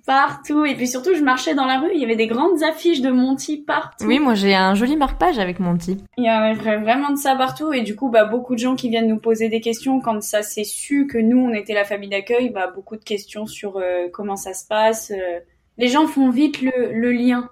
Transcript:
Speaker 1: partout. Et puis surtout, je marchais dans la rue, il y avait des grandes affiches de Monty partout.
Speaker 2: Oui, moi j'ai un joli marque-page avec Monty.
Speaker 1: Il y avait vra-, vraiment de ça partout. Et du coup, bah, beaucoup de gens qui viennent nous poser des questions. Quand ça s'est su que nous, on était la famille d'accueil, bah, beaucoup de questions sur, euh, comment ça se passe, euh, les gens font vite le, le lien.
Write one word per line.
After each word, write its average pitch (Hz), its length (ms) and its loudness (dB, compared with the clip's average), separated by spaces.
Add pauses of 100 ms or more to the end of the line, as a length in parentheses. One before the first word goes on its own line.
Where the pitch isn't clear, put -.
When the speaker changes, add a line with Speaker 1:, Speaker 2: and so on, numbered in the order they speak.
Speaker 1:
partout. 285 600 0
Et 269 100 0
puis 240 120 -4
surtout, 262 280 0
je 302 80 0
marchais 262 300 2
dans 277 120 0
la 262 140 0
rue, 320 140 0
il 320 80 0
y - 40 0
avait 226 120 0
des 220 100 2
grandes 302 360 2
affiches 320 380 0
de 262 80 0
Monty 262 480 0
partout. 294 480 -4
Speaker 2:
Oui, 240 140 4
moi 254 160 4
j'ai 196 200 4
un 190 200 4
joli 247 220 2
marque-page 302 420 0
avec 180 200 -4
Monty. 175 380 -2 (200)
Speaker 1:
Il 247 80 -2
y 226 40 2
avait 220 240 2
vra-, 214 280 -2
vraiment 262 300 0
de 277 60 -2
ça 277 180 2
partout. 262 380 -2
Et 254 80 0
du 208 160 -4
coup, 262 120 -2
bah, 220 160 6
beaucoup 240 300 -4
de 220 40 -4
gens 254 160 0
qui 254 140 -4
viennent 226 180 2
nous 220 120 2
poser 226 300 0
des 226 120 0
questions. 233 400 0
Quand 214 220 -2
ça 208 200 -2
s'est 208 220 -6
su 277 420 -2
que 233 100 -4
nous, 233 220 4
on 247 140 2
était 208 200 -6
la 202 120 2
famille 202 240 -8
d'accueil, 233 400 0
bah, 190 240 -4
beaucoup 196 220 -14
de 214 80 -16
questions 214 440 -8
sur, 196 300 -10
euh, 180 360 -2
comment 202 240 -6
ça 190 160 -10
se - 140 -14
passe, 220 440 0
euh, 180 280 -6 (380)
les 247 100 2
gens 294 180 4
font 269 240 2
vite 285 320 0
le, 254 320 -2
le 240 180 0
lien. 247 400 2